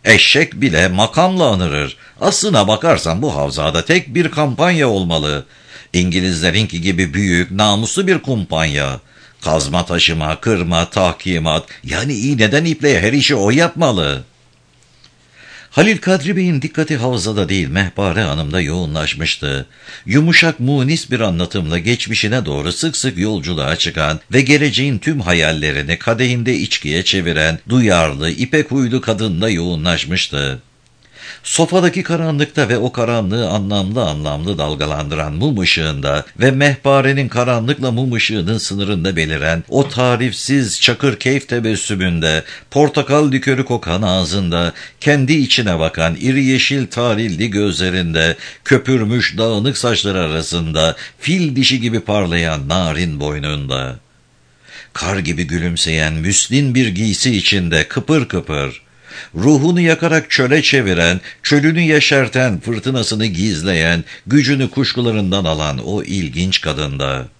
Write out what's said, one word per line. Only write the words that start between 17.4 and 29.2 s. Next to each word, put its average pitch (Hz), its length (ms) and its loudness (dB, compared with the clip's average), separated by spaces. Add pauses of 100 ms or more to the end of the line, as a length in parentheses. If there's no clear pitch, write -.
değil, 92 180 0
Mehpare 92 540 0
Hanım'da 78 400 -2
yoğunlaşmıştı. 76 1040 -4 (400)
Yumuşak, 160 540 2
munis 139 520 0
bir 123 80 -2
anlatımla 87 600 0
geçmişine 110 680 -2
doğru 73 260 -4
sık 156 260 -4
sık 110 200 -2
yolculuğa 85 580 -2
çıkan 78 440 -2 (140)
ve 131 80 4
geleceğin 135 580 2
tüm 147 220 -2
hayallerini 78 800 0
kadehinde 120 560 0
içkiye 73 480 -2
çeviren, 82 560 0 (100)
duyarlı, 85 600 2
ipek 123 420 -2
huylu 127 300 0
kadında 107 480 -2